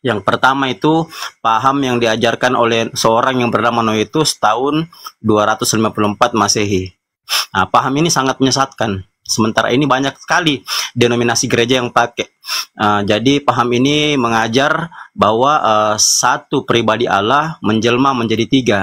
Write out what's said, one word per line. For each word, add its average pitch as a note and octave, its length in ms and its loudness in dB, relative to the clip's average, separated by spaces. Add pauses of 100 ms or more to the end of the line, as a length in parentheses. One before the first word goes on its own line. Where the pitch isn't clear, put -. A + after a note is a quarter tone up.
Yang A#2 180 0
pertama C3 460 0
itu D#3+ 400 0 (320)
paham A#2+ 400 0
yang B2+ 160 0
diajarkan A#2 560 0
oleh A#2 400 0
seorang B2 480 0
yang A#2 80 0
bernama A#2 320 0
Noetus A2 560 -2
tahun C#3 500 -2 (380)
dua G#2 240 2
ratus - 240 -2
lima A2 180 0
puluh G#2 220 -2
empat A#2 240 -2
Masehi. G2+ 560 -2 (600)
Nah, F#2 160 0
paham B2+ 300 0
ini E3 100 0
sangat C3+ 320 0
menyesatkan. A#2 640 0 (160)
Sementara A2 480 -2
ini C3 160 2
banyak C3+ 320 -2
sekali D#3 480 -2 (320)
denominasi A#2+ 480 2
gereja A#2+ 320 2
yang B2 160 -2
pakai. A#2+ 320 0 (560)
Eh, G#2 240 2
jadi A#2+ 400 2
paham A#2+ 320 0
ini D3 400 2
mengajar B2+ 720 0 (240)
bahwa, A2+ 480 2
eh, G#2+ 400 2
satu - 640 -2
pribadi A#2 400 0
Allah C3+ 560 0
menjelma A#2+ 560 0
menjadi A2+ 320 -2
tiga. A2+ 340 0